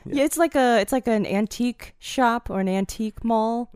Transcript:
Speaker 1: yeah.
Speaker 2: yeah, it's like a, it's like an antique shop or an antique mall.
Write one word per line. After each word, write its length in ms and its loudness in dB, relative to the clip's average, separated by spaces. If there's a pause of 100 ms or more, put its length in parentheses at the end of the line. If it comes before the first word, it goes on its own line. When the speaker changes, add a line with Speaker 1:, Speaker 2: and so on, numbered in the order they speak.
Speaker 1:
yeah. 140 -6
Speaker 2:
yeah, 40 4
it's 140 -2
like 180 2
a, 240 4
it's 100 0
like 160 0
an 200 2
antique 720 -4
shop 520 0
or 100 -2
an 80 0
antique 540 -4
mall. 540 0